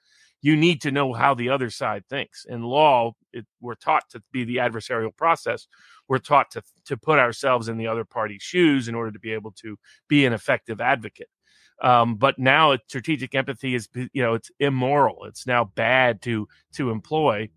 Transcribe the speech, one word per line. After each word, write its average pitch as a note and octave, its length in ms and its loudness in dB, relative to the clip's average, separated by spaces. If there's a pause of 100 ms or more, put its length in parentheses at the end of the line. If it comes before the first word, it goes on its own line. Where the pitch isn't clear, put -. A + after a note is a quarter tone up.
(420)
you D3+ 140 4
need D#3+ 260 2
to D3 100 -2
know C#3 200 0
how B2+ 220 2
the A#2+ 160 -4
other C3 200 -2
side G#2+ 400 -6
thinks. - 380 -10
In A#2+ 160 -10
law, B2 520 2 (180)
it, A#2 120 -14 (140)
we're A#2+ 160 -10
taught - 360 -2
to A#2 200 -18
be B2 140 -4
the A#2+ 120 -4
adversarial A#2 580 -4
process. D#3 520 -2 (400)
We're C3 120 0
taught C#3 320 2
to, A2 120 -12 (220)
to C#3 100 -6
put D3 240 2
ourselves B2 480 0
in A2+ 100 -6
the A2+ 100 -6
other A2+ 180 -4
party's G#2+ 380 -8
shoes D3 440 2
in A#2 80 -6
order A2+ 160 -6
to G#2 80 -14
be A2 140 -8
able G#2+ 180 -8 (100)
to G#2+ 160 -14 (300)
be C#3+ 180 4
an B2 60 4
effective A2+ 480 -4
advocate. A#2+ 480 -4 (540)
Um, A#2+ 340 4
but B2+ 240 0
now C#3+ 320 4
it's, C3 160 -2
strategic C3 480 -6
empathy C3+ 400 -4
is, A#2 180 -6
you B2+ 280 -6
know, A#2 120 0
it's - 160 -6 (120)
immoral. C3 640 0
It's - 200 -16
now A#2+ 200 0
bad A#2 560 2
to, A2 260 -4 (280)
to C3+ 140 -2
employ. A2 680 -2